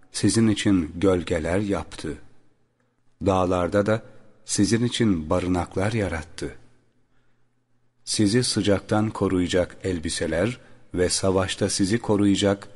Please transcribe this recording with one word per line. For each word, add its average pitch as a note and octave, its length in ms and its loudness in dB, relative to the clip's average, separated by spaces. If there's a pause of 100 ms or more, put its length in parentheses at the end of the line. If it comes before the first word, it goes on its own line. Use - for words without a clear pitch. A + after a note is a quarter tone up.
(120)
sizin A2+ 360 2
için F#2+ 480 2
gölgeler F2 640 0
yaptı. F#2 600 -6 (1080)
Dağlarda F#2 600 2
da A2 160 0 (420)
sizin A2+ 400 2
için F#2+ 460 0
barınaklar F2+ 640 0
yarattı. E2 640 -6 (1500)
Sizi A2 400 2
sıcaktan G#2+ 680 0
koruyacak F2+ 760 0
elbiseler F2 720 -4 (360)
ve F2 140 2
savaşta F#2+ 640 0
sizi G2+ 280 0
koruyacak G2+ 760 2